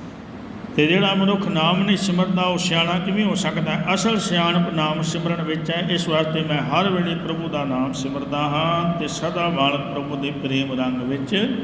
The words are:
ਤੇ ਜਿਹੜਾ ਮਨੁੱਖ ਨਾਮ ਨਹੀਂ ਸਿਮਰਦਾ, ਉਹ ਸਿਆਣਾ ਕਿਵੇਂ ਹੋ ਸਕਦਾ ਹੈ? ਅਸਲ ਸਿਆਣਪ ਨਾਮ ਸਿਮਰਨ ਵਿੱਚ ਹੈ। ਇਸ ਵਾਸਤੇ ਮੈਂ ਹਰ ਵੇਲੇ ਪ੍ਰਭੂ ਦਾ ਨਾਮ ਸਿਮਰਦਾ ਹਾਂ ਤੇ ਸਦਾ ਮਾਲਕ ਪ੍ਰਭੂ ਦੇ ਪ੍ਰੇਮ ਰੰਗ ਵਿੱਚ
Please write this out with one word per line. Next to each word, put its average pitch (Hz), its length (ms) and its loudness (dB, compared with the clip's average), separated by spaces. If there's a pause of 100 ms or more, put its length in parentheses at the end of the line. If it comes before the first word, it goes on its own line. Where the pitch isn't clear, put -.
(760)
ਤੇ 151 100 6
ਜਿਹੜਾ 196 280 4
ਮਨੁੱਖ 196 340 2
ਨਾਮ 165 340 2
ਨਹੀਂ 196 140 2
ਸਿਮਰਦਾ, 180 460 2
ਉਹ 180 160 2
ਸਿਆਣਾ 170 400 0
ਕਿਵੇਂ 196 260 0
ਹੋ 196 100 2
ਸਕਦਾ 160 380 0
ਹੈ? 175 220 0
ਅਸਲ 214 240 2
ਸਿਆਣਪ 170 560 2
ਨਾਮ 156 280 0
ਸਿਮਰਨ 165 400 -2
ਵਿੱਚ 156 280 -2
ਹੈ। 170 200 -2
ਇਸ 175 180 0
ਵਾਸਤੇ 156 400 2
ਮੈਂ 147 140 0
ਹਰ 165 280 2
ਵੇਲੇ 175 240 0
ਪ੍ਰਭੂ 165 340 -4
ਦਾ 147 160 -2
ਨਾਮ 131 280 -2
ਸਿਮਰਦਾ 139 460 -4
ਹਾਂ 165 600 0
ਤੇ 151 100 -2
ਸਦਾ 170 400 -2
ਮਾਲਕ 143 320 2
ਪ੍ਰਭੂ 143 360 -4
ਦੇ 139 140 -2
ਪ੍ਰੇਮ 135 500 0
ਰੰਗ 127 220 0
ਵਿੱਚ 139 600 0